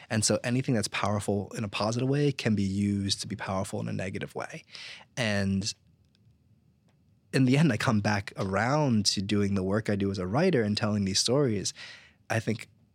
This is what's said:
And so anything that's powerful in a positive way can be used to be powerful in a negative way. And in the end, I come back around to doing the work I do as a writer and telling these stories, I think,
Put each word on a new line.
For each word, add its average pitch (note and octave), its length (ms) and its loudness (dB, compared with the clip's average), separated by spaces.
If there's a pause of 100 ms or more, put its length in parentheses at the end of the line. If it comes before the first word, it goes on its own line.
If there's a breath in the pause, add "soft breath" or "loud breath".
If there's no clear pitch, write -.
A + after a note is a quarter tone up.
(120)
And G#2+ 120 2
so G#2+ 200 2
anything B2+ 320 0
that's G2+ 140 0
powerful G2+ 680 -2
in A2+ 60 -4
a G#2 40 -4
positive A2+ 400 -2
way C#3+ 240 2
can A#2+ 220 0
be G2+ 100 2
used G2 580 0
to - 60 -8
be G2+ 80 -8
powerful G2 460 -4
in A2+ 60 -6
a A2 60 -4
negative G2 420 -6
way. - 280 -10 (540 loud breath)
And G2+ 560 0 (1600)
in C3 120 4
the B2+ 120 4
end, D3 160 6
I G#2+ 40 0
come A2 220 2
back G#2 380 0
around A2+ 720 2
to - 160 0
doing G2+ 320 0
the F#2+ 80 0
work G2+ 260 0
I G#2 60 2
do G2 160 0
as G2 80 -4
a F2+ 80 -4
writer C#3+ 340 2
and G#2 160 0
telling G#2 260 0
these F#2+ 160 0
stories, A#2+ 540 0 (560 loud breath)
I A2+ 100 0
think, A2+ 280 -4 (280)